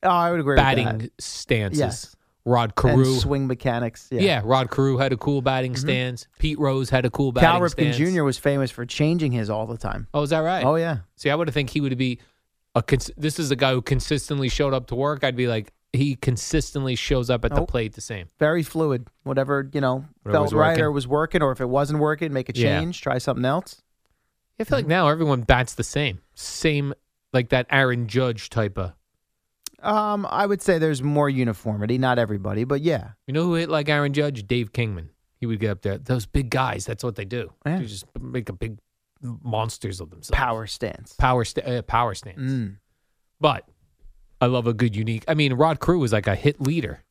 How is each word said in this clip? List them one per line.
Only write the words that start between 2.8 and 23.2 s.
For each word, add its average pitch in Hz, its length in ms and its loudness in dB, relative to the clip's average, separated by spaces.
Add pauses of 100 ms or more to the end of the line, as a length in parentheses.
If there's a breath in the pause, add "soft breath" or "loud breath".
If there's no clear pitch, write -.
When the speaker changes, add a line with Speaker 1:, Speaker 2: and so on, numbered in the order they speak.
Speaker 1:
swing 139 260 0
mechanics, 120 640 -4
yeah. 123 100 -2
Speaker 2:
Yeah, 165 240 2
Rod 127 260 2
Carew 135 280 2
had 131 160 2
a - 20 0
cool 139 240 0
batting 131 320 0
Speaker 1:
Mm-hmm. 123 80 -4
Speaker 2:
stance. 127 480 -2 (100)
Pete 151 200 0
Rose 135 320 0
had 127 160 2
a 117 40 2
cool 135 220 0
Speaker 1:
Cal 165 260 6
Speaker 2:
batting 180 40 2
Speaker 1:
Ripken 170 80 2
Speaker 2:
stance. 120 260 2
Speaker 1:
Junior 170 260 2
was 135 140 0
famous 139 340 0
for 120 140 -10
changing 151 480 0
his 113 160 -2
all 110 180 -2
the 113 120 -8
time. 110 340 -6
Speaker 2:
Oh, 147 80 0
is 147 80 -2
that 160 120 2
right? 165 220 0
Speaker 1:
Oh, 135 120 4
yeah. 165 240 0 (180)
Speaker 2:
See, - 140 0
I 143 60 4
would 160 180 0
think 143 160 0
he 151 100 -2
would 135 160 -2
be 127 220 -2 (560 soft breath)
a 117 80 4
cons-, - 340 0
this 147 220 -4
is 151 120 -2
a 139 60 2
guy 131 160 2
who 127 80 0
consistently 135 720 -2
showed 135 240 0
up 127 140 -4
to 123 60 -6
work. 139 300 -2
I'd 127 120 0
be 123 100 0
like, 110 260 -2 (220)
he 135 220 2
consistently 131 800 -2
shows 123 340 0
up 120 160 2
at - 60 0
the 143 80 4
Speaker 1:
Nope. 175 100 -4
Speaker 2:
plate 110 240 -2
the 107 80 -16
same. 95 260 -12 (100)
Speaker 1:
Very 160 240 2
fluid. 147 440 -2 (160)
Whatever, 135 500 -2
you 147 80 -2
know, 131 240 0 (180)
Speaker 2:
Whatever 104 120 -2
Speaker 1:
felt - 100 4
Speaker 2:
was 101 80 -2
Speaker 1:
right 156 200 4
Speaker 2:
working. 160 120 2
Speaker 1:
or 151 80 0
was 139 160 -4
working, 156 340 0
or 139 100 4
if 127 100 -6
it 123 80 -2
wasn't 143 300 0
working, 151 340 0
make 131 160 -4
a - 40 -8
Speaker 2:
Yeah. 110 240 2
Speaker 1:
change, 170 220 -4
try 131 160 -2
something 127 300 0